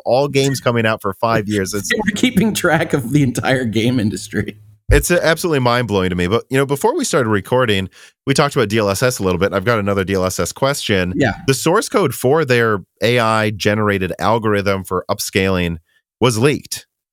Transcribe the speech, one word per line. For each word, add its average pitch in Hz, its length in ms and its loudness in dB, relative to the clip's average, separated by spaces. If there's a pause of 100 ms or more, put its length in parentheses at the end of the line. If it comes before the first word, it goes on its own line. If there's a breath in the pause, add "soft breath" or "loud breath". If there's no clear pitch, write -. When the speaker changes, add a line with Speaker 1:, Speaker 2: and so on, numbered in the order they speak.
Speaker 1:
all 131 240 2
games 135 320 0
coming 117 260 0
out 110 160 0
for 101 120 -4
five 113 340 0
years. 101 260 -2
It's 104 140 -6
Speaker 2:
<laughs> - 40 -2
They - 60 -2
were - 160 -4
keeping 226 400 0
track 165 380 0
of 120 180 -2
the 143 140 2
entire 127 400 -2
game 113 340 0
industry. 101 580 -4 (360)
Speaker 1:
It's, 147 160 2
uh, 175 140 2
absolutely 160 380 2
mind-blowing 117 500 2
to 90 60 -2
me. 90 100 0
But, 107 240 0
you 131 60 0
know, 139 100 2
before 175 300 0
we 302 80 -2
started 139 260 0
recording, 104 580 0 (380 loud breath)
we 139 80 2
talked 143 220 2
about 120 120 2
D 107 100 0
L 101 120 2
S 98 140 0
S 127 160 0
a - 20 -6
little 92 160 2
bit. 90 140 0
I've 95 120 -2
got 113 140 2
another 101 240 0
D 92 120 -2
L 92 100 2
S 92 160 -2
S 85 100 -2
question. 98 680 -2
Speaker 2:
Yeah. 117 180 0 (120)
Speaker 1:
The 131 80 2
source 180 340 0
code 180 240 0
for 147 320 0
their 117 360 2 (200)
A 120 200 2
I 110 300 2
generated 104 680 0
algorithm 101 640 0
for 90 260 -4
upscaling 95 680 0 (440)
was 120 180 2
leaked. - 480 -2 (260)